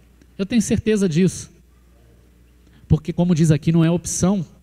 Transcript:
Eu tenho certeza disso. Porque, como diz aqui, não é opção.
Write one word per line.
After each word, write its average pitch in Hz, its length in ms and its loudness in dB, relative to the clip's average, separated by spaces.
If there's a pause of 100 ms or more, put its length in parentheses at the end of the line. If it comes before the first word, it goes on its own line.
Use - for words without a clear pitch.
(380)
Eu 196 80 -6
tenho 233 160 0
certeza 214 460 0
disso. 170 420 0 (1400)
Porque, 156 260 -2
como 175 220 0
diz 156 160 4
aqui, 156 200 0
não 165 140 2
é 165 60 2
opção. 175 540 -2 (180)